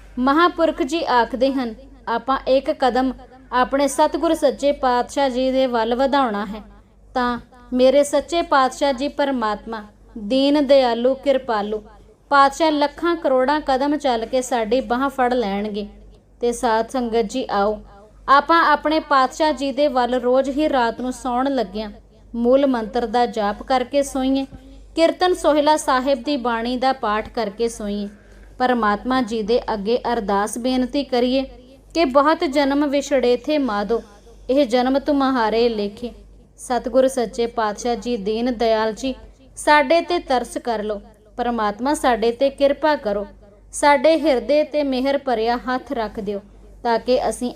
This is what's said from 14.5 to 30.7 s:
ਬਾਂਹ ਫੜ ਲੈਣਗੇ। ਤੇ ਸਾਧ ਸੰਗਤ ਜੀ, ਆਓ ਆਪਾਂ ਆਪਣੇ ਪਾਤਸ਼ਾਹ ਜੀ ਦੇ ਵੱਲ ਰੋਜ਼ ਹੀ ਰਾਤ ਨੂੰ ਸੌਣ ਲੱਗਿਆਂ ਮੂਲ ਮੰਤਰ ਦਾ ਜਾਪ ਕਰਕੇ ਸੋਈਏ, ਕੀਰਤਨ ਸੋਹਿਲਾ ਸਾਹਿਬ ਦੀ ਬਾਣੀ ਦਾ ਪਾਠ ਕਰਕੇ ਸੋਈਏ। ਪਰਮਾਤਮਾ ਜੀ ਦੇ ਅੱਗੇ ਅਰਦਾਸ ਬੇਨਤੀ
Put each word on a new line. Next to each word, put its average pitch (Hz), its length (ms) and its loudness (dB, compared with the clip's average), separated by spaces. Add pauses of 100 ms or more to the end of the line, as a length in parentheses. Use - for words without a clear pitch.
ਬਾਂਹ 240 260 -2
ਫੜ 247 260 0
ਲੈਣਗੇ। 208 520 -4 (540)
ਤੇ 240 120 0
ਸਾਧ 226 360 0
ਸੰਗਤ 233 340 -2
ਜੀ, 240 280 -6
ਆਓ 208 300 0 (480)
ਆਪਾਂ 302 440 4
ਆਪਣੇ 311 280 0
ਪਾਤਸ਼ਾਹ 294 520 2
ਜੀ 277 200 -4
ਦੇ 285 160 2
ਵੱਲ 247 260 0
ਰੋਜ਼ 254 360 0
ਹੀ 302 180 0
ਰਾਤ 240 320 0
ਨੂੰ 247 120 -6
ਸੌਣ 254 420 -2
ਲੱਗਿਆਂ 214 360 -6 (440)
ਮੂਲ 247 320 4
ਮੰਤਰ 240 400 -2
ਦਾ 240 200 0
ਜਾਪ 208 360 -4
ਕਰਕੇ 262 400 0
ਸੋਈਏ, 269 440 -2 (480)
ਕੀਰਤਨ 330 400 2
ਸੋਹਿਲਾ 302 420 2
ਸਾਹਿਬ 269 460 0
ਦੀ 294 140 -2
ਬਾਣੀ 233 400 -4
ਦਾ 262 160 0
ਪਾਠ 214 360 -4
ਕਰਕੇ 226 400 -4
ਸੋਈਏ। 208 400 -6 (500)
ਪਰਮਾਤਮਾ 247 640 0
ਜੀ 220 200 -4
ਦੇ 226 180 2 (120)
ਅੱਗੇ 220 260 -2 (140)
ਅਰਦਾਸ 208 460 -2
ਬੇਨਤੀ 254 460 -2